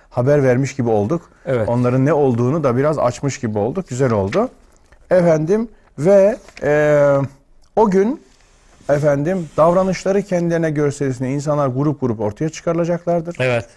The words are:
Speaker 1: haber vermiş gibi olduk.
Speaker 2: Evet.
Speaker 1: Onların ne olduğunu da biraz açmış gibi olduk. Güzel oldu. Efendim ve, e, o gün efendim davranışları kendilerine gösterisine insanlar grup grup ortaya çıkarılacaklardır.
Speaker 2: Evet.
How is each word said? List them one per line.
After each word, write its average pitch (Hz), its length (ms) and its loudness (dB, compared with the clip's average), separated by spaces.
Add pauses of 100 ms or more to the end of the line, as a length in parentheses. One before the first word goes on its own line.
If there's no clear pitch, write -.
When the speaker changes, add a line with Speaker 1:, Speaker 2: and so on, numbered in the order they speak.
Speaker 1:
haber 139 340 2
vermiş 131 320 0
gibi 117 140 -2
olduk. 113 400 0 (160)
Speaker 2:
Evet. 117 240 -2
Speaker 1:
Onların 123 360 2
ne 156 80 2
olduğunu 135 500 0
da 120 140 0
biraz 143 220 0
açmış 123 400 -4
gibi 107 180 -4
olduk. 104 300 -4
Güzel 127 240 -2
oldu. 113 380 -2 (640)
Efendim 175 580 2 (300)
ve, 196 380 4 (260)
e, 147 400 2 (720)
o 214 140 4
gün 202 320 0 (680)
efendim 147 680 0
davranışları 185 640 0
kendilerine 170 500 -2
gösterisine 135 640 -2
insanlar 147 340 -2
grup 139 340 -2
grup 117 180 -2
ortaya 156 300 -4
çıkarılacaklardır. 170 920 -4
Speaker 2:
Evet. 123 260 -2 (120)